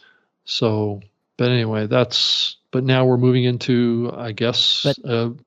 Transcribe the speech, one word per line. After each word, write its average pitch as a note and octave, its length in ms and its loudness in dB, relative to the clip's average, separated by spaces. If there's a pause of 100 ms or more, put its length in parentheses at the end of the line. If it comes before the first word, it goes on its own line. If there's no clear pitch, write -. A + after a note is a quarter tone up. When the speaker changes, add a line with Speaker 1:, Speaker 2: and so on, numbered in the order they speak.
(460)
Speaker 1:
So, G#2+ 560 -2 (360)
but B2 140 2
anyway, A2 360 0
that's, - 680 0 (160)
but C3 120 0
now C3 220 4
we're B2+ 120 4
moving B2+ 280 4
into, A#2+ 680 0
I A#2 160 -10
guess, A#2 520 0
Speaker 2:
But C#3 260 -2
Speaker 1:
uh, A#2 220 0 (160)